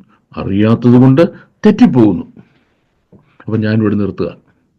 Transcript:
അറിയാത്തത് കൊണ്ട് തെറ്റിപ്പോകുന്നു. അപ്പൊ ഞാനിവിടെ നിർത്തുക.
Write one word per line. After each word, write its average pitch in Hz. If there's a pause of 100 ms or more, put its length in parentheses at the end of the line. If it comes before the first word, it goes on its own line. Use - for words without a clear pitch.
(380)
അറിയാത്തത് 117
കൊണ്ട് 131 (440)
തെറ്റിപ്പോകുന്നു. 131 (880)
അപ്പൊ -
ഞാനിവിടെ 107
നിർത്തുക. 95 (420)